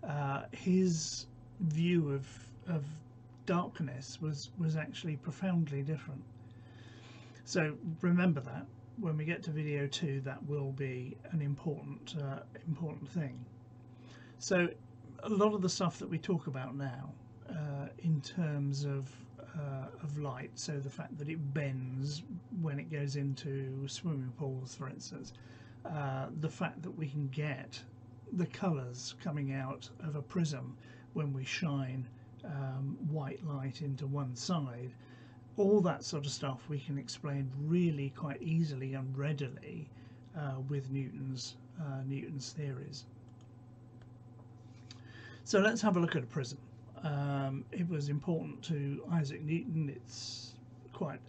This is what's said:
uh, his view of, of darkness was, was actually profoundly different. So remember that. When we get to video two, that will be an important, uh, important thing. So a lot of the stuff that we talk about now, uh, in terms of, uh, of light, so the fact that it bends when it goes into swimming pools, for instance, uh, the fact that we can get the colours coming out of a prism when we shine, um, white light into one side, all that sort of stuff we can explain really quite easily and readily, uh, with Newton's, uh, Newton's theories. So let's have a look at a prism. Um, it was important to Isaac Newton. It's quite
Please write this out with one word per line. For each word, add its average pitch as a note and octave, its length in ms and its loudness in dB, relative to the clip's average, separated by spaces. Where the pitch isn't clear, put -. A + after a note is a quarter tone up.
uh, C#3+ 440 2
his F3+ 760 6
view E3 520 6
of, C3+ 160 0
of D#3 180 0
darkness E3 720 0
was, D3+ 380 -2
was D#3+ 160 4
actually D3+ 420 -2
profoundly D#3+ 640 2
different. C#3+ 420 -2
So D3+ 300 2
remember F3 400 8
that. B2+ 260 -6
When E3 200 2
we D3+ 80 0
get E3+ 180 0
to E3 80 -2
video D3 360 2
two, C#3 340 0
that C3 240 -4
will C#3+ 260 0
be C3 460 -2
an D#3+ 100 4
important, C#3+ 800 -2
uh, C#3 200 -2
important D3+ 420 -2
thing. B2+ 340 -2
So F3+ 320 4
a - 60 -4
lot G#3 240 8
of G3+ 80 2
the F3+ 80 6
stuff F3 300 2
that - 100 -6
we E3+ 80 0
talk F3 300 2
about C3 280 -2
now, C#3 380 -4
uh, D3 380 -2
in D#3 220 6
terms C#3+ 640 2
of, C#3 240 0
uh, C3+ 320 -2
of D3 160 -2
light, C#3 380 -2
so D3 240 -2
the C#3 100 -2
fact - 280 -6
that D3 120 -2
it D3+ 240 0
bends C3+ 720 0
when D3 180 2
it D3+ 120 -6
goes C#3+ 260 2
into C3+ 720 0
swimming C3+ 500 0
pools, C3 380 -4
for - 120 -6
instance, - 460 -8
uh, C3+ 420 0
the D#3 100 2
fact - 340 -2
that F3 80 -4
we D#3 160 -2
can C#3+ 200 0
get C3+ 540 -2
the F3 140 6
colours C3 760 2
coming C#3+ 300 2
out C3 360 -2
of D3+ 120 0
a D3 60 0
prism C#3 540 2
when D3 200 2
we C3 100 0
shine, C3+ 640 0
um, C3+ 540 -2
white D3+ 380 0
light C#3 380 -2
into C#3 240 0
one C3+ 280 0
side, B2+ 560 0
all G3+ 240 10
that F3 220 4
sort C#3+ 220 -2
of C#3 60 0
stuff C3+ 360 -2
we D3 120 0
can C#3 180 -2
explain C#3 600 -2
really D#3 560 6
quite - 260 -2
easily D3 540 4
and C3 200 -2
readily, C#3+ 720 -2
uh, C#3+ 200 -2
with C3+ 220 0
Newton's, C3 680 -2
uh, C3+ 280 -2
Newton's C3+ 460 -4
theories. C#3 520 -4
So - 160 6
let's G#3+ 220 8
have G#3 160 8
a - 20 8
look E3+ 160 6
at C#3 80 2
a A#2+ 40 -6
prism. - 300 -2
Um, C#3 680 0
it F3 180 2
was D3 200 2
important D3+ 540 0
to C#3+ 480 0
Isaac D3+ 300 2
Newton. D#3+ 480 2
It's - 640 -10
quite - 360 -2